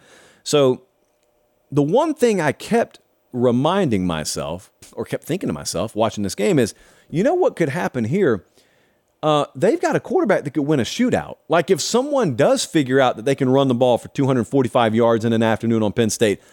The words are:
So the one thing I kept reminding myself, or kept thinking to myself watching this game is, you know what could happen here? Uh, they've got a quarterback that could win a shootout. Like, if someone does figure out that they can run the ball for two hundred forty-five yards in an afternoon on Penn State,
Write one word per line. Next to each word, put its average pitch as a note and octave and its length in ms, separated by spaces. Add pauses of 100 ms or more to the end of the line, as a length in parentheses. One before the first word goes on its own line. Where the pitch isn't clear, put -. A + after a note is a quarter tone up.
(420)
So C#3 420 (880)
the C#3+ 100
one C#4 320
thing A3 260
I D3 120
kept - 480 (320)
reminding B2 760
myself, D#2+ 640 (220)
or A2+ 120
kept - 200
thinking F#3+ 240
to A2+ 40
myself E2 440
watching G#2+ 260
this G2 140
game G3 240
is, G#2+ 120 (380)
you E3 140
know D#4+ 100
what F#4 220
could D3+ 140
happen D#3 340
here? C3 400 (800)
Uh, D3+ 220 (100)
they've G#3+ 240
got D#4 160
a - 40
quarterback A#3+ 440
that C#3 80
could D3+ 100
win D3 160
a A2+ 60
shootout. G2 540 (100)
Like, E3 200
if E3+ 120
someone B3 560
does G#3+ 280
figure C3+ 360
out B2 160
that A2 80
they C#3 100
can C3 140
run C3+ 180
the C3 80
ball A#2+ 240
for - 100
two C3+ 180
hundred B2+ 180
forty-five A#2+ 500
yards A#2 300
in A#2 80
an A2+ 100
afternoon A2+ 400
on G2+ 100
Penn A2+ 180
State, G#2 300 (120)